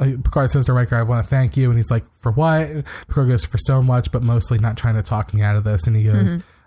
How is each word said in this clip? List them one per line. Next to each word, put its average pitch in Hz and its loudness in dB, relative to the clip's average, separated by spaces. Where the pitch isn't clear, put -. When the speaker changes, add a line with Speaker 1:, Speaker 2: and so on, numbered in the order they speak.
Speaker 1:
Picard 131 0
says 135 2
to 135 2
Riker, 123 0
"I 117 0
wanna 117 0
thank 131 0
you," 131 2
and 120 2
he's 113 0
like, 117 0
"For 123 -2
what?" 156 0
Picard 135 0
goes, 123 0
"For - -4
so 131 0
much, 123 0
but 123 -2
mostly 117 0
not 110 0
trying 113 -2
to 110 0
talk - -4
me 104 2
out 104 2
of 104 0
this," 107 0
and 110 2
he 107 2
goes, 107 2
Speaker 2:
Mm-hmm. 170 -8